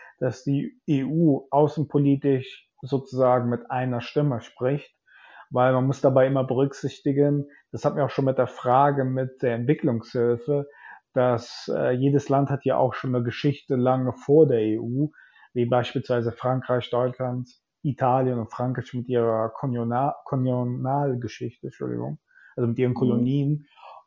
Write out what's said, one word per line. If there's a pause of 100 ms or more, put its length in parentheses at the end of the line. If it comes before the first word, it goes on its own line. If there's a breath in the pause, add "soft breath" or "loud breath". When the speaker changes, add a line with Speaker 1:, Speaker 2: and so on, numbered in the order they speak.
(200 loud breath)
Speaker 1:
dass
die
E
U
außenpolitisch (140)
sozusagen
mit
einer
Stimme
spricht, (560 loud breath)
weil
man
muss
dabei
immer
berücksichtigen, (240 loud breath)
das
hatten
wir
auch
schon
mit
der
Frage
mit
der
Entwicklungshilfe, (440 loud breath)
dass,
äh,
jedes
Land
hat
ja
auch
schon
eine
Geschichte
lange
vor
der
E
U, (420 soft breath)
wie
beispielsweise
Frankreich,
Deutschland, (380)
Italien
und
Frankreich
mit
ihrer
Koniona-, (100)
Kolonialgeschichte,
Entschuldigung, (380 soft breath)
also
mit
ihren
Speaker 2:
Mhm.
Speaker 1:
Kolonien. (400 loud breath)